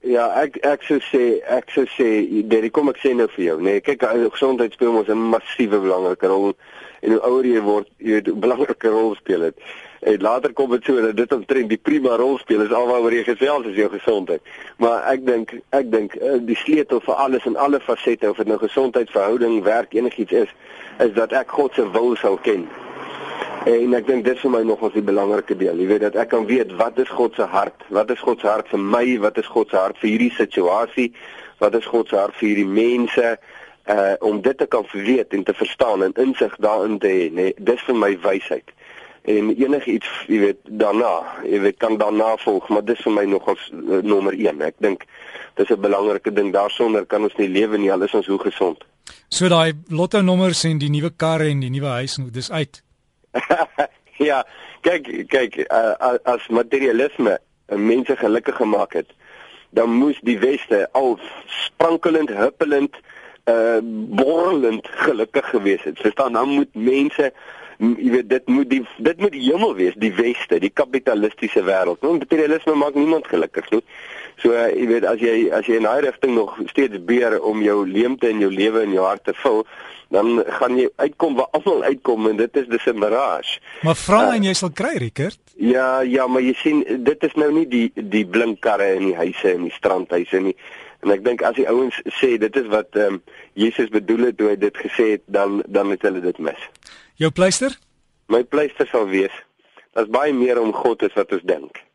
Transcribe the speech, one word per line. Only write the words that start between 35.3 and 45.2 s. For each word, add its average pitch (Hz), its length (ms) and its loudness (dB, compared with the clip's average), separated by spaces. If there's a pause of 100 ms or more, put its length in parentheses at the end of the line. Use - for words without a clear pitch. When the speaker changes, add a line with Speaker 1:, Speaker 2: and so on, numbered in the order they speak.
Speaker 1:
en 98 100 -2
te 98 100 -2
verstaan 110 500 0
en 95 120 0
insig 127 440 0
daarin 104 400 0
te 104 80 0
hê, 92 240 2
nê, 90 260 -2
dis 117 300 0
vir 123 80 2
my 101 280 2
wysheid. 95 480 -4 (560)
En 107 280 2
enigiets, 131 520 -2 (200)
jy 110 120 2
weet, 101 240 2
daarna, 107 480 0 (320)
jy 101 160 0
weet, 98 200 0
kan 110 180 0
daarna 107 400 2
volg, 98 320 -2
maar 104 140 0
dis 113 200 -2
vir 110 100 0
my 104 120 0
nogals, 98 480 -2
eh, 90 300 -2
nommer 98 320 2
een. 82 260 -2
Ek 78 180 -4
dink 98 240 -2 (520)